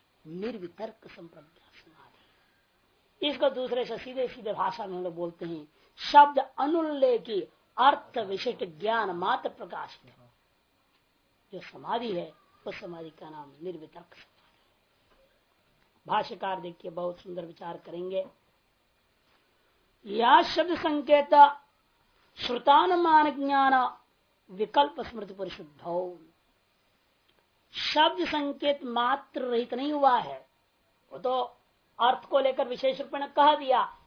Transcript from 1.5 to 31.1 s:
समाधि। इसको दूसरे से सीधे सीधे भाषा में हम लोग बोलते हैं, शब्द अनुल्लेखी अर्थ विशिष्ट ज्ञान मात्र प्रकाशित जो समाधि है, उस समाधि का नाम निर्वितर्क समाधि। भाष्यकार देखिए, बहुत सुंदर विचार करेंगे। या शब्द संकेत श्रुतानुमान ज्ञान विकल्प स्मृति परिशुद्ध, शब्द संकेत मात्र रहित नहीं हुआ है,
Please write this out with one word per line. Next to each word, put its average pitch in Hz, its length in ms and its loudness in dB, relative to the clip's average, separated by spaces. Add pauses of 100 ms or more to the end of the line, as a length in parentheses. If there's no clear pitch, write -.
समाधि। - 1500 -16
इसको 285 220 0
दूसरे 247 360 -4
से 226 120 -10
सीधे 254 300 -6
सीधे 214 260 -10
भाषा 190 320 -4
में 185 120 -10
हम 180 60 -8
लोग 175 120 -8
बोलते 170 300 -10
हैं, 165 220 -12 (300)
शब्द 285 420 8
अनुल्लेखी 262 1000 0 (360)
अर्थ 277 400 4
विशिष्ट 196 460 -6
ज्ञान 196 480 -4
मात्र 190 380 -2
प्रकाशित 156 640 -16 (1400)
जो 185 60 -12
समाधि 190 600 -6
है, 160 140 -12 (340)
उस 196 120 -12
समाधि 170 300 -14
का 156 200 -20
नाम 147 220 -18 (120)
निर्वितर्क 165 520 -16
समाधि। - 1080 -20 (840)
भाष्यकार 190 540 -4
देखिए, 175 300 -14
बहुत 175 280 -8
सुंदर 175 260 -12
विचार 170 320 -14
करेंगे। 180 520 -8 (1800)
या 233 360 4
शब्द 339 360 -2
संकेत 294 840 6 (720)
श्रुतानुमान 311 960 4
ज्ञान 269 640 2 (540)
विकल्प 226 500 0
स्मृति 208 320 -12
परिशुद्ध, 170 460 -14 (1900)
शब्द 330 560 0
संकेत 285 560 -2
मात्र 247 580 -4
रहित 240 320 -4
नहीं 285 200 -4
हुआ 269 240 4
है, 139 320 -8 (640)